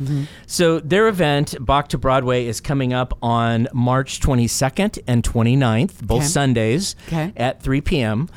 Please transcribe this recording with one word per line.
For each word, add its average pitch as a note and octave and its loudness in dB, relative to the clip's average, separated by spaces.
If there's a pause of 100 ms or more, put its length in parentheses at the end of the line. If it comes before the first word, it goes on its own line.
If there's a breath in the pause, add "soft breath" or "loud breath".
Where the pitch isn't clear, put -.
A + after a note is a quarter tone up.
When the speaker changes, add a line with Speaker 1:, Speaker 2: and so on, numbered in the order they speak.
Speaker 1:
Mm-hmm, C#3 -6
mm-hmm. C#3 -2 (240 loud breath)
Speaker 2:
So E3 2
their F3+ 2
event, D3+ 0
Bach C#3 0
to C#3+ -4
Broadway, B2+ 2
is A2+ -6
coming C3+ -2
up B2+ -2
on A#2 0
March B2+ 0
twenty-second C3+ 0
and A#2+ 2
twenty-ninth, A#2 2
both A2 0
Speaker 1:
Okay. D3 0
Speaker 2:
Sundays C3 0 (140 loud breath)
Speaker 1:
Okay. E3 -4
Speaker 2:
at B2+ -4
three C3+ -2
P D3+ 0
M. A2 -2